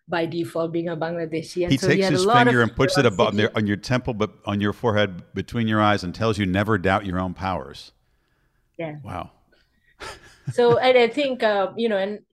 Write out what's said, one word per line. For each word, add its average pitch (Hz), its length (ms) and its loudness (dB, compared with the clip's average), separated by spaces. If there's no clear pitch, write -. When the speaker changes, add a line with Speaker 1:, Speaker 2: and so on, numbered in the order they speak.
Speaker 1:
by 170 180 -2
default 165 460 -4
being 170 180 -4
a 170 80 -6
Bangladeshi. 165 680 -6
And 175 80 -2
Speaker 2:
He 180 60 4
Speaker 1:
so 196 120 0
he - 60 4
Speaker 2:
takes 190 100 2
Speaker 1:
had 185 80 2
a - 40 2
Speaker 2:
his 180 80 2
Speaker 1:
lot 240 220 6
of - 0 -
Speaker 2:
finger 127 160 4
and 110 120 0
puts - 220 2
it 139 80 4
above 107 280 2
Speaker 1:
curiosity. 101 40 -2
Speaker 2:
there 107 200 0
on 110 100 2
your 101 100 2
temple, 127 360 -4
but 104 180 -2
on 104 160 -2
your 104 120 2
forehead, 104 480 0
between 113 340 -4
your 107 140 2
eyes, 104 220 2
and 87 120 -8
tells 110 240 0
you, 104 60 0
"Never 101 320 2
doubt 95 280 2
your 90 140 -4
own 92 140 -4
powers." 85 580 -8
Speaker 1:
Yeah. 156 240 -10
Speaker 2:
Wow. 95 280 -12
<laughs> - 80 -14
Speaker 1:
So, 240 240 4
and 254 200 4
I 240 120 4
think, 262 340 -2
uh, 202 320 0
you 233 140 -2
know, 208 80 0
and 196 220 -4